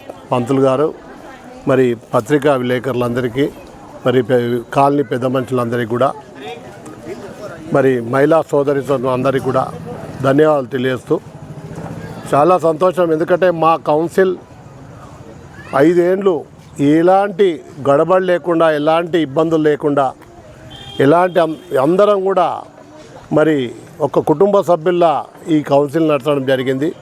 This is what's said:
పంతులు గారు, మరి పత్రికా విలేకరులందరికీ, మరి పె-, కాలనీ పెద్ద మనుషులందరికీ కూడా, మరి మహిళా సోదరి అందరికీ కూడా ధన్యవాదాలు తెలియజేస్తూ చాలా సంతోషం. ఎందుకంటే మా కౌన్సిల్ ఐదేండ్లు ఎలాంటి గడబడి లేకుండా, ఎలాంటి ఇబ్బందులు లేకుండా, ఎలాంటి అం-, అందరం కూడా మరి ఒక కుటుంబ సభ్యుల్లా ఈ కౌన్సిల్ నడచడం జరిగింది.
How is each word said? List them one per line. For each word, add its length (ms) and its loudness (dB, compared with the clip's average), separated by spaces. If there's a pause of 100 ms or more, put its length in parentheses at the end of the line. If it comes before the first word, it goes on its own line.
(320)
పంతులు 280 0
గారు, 340 2 (760)
మరి 280 2 (180)
పత్రికా 400 0
విలేకరులందరికీ, 880 -2 (640)
మరి 160 2
పె-, 380 0 (140)
కాలనీ 280 2
పెద్ద 220 -4
మనుషులందరికీ 680 -2
కూడా, 220 0 (1600)
మరి 260 2
మహిళా 500 2
సోదరి 320 0 (260)
అందరికీ 360 -2
కూడా 200 -2 (580)
ధన్యవాదాలు 440 2
తెలియజేస్తూ 540 -4 (1120)
చాలా 240 4
సంతోషం. 540 0
ఎందుకంటే 380 0
మా 260 2
కౌన్సిల్ 600 0 (1400)
ఐదేండ్లు 580 2 (460)
ఎలాంటి 840 2 (260)
గడబడి 360 2
లేకుండా, 460 0
ఎలాంటి 480 0
ఇబ్బందులు 440 0
లేకుండా, 440 0 (960)
ఎలాంటి 400 4
అం-, 420 -4
అందరం 420 2
కూడా 380 0 (680)
మరి 240 4 (440)
ఒక 180 0
కుటుంబ 420 4
సభ్యుల్లా 640 2 (240)
ఈ 140 2
కౌన్సిల్ 460 2
నడచడం 380 0
జరిగింది. 420 0 (140)